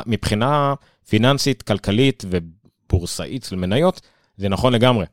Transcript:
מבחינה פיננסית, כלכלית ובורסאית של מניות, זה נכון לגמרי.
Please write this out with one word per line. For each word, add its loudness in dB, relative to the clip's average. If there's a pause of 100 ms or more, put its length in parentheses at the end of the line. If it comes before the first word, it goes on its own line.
מבחינה 0 (340)
פיננסית, 2
כלכלית 0
ובורסאית -6
של -8
מניות, 0 (360)
זה -4
נכון 2
לגמרי. 4